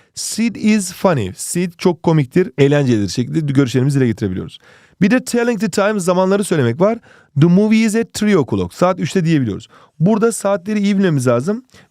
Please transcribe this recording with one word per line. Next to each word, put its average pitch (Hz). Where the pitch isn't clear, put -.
"Sid -
is 214
funny". 127
Sid 175
çok -
komiktir, 165
eğlencelidir 139
şeklinde 143
görüşlerimizi 135
dile 127
getirebiliyoruz. 92
Bir 185
de 254
telling 240
the 202
time, 208
zamanları 190
söylemek 127
var. 220
"The 160
movie 208
is 214
at 226
three 208
o'clock". 98
Saat 185
üçte 180
diyebiliyoruz. 127
Burada 214
saatleri 202
iyi 202
bilmemiz 156
lazım. 151